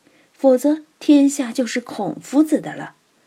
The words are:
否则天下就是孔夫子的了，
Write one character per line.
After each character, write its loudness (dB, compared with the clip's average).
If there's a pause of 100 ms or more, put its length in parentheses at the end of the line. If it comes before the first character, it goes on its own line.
(340)
否 2
则 -2 (160)
天 4
下 -6
就 -4
是 -6
孔 -8
夫 0
子 0
的 -12
了， -14 (320)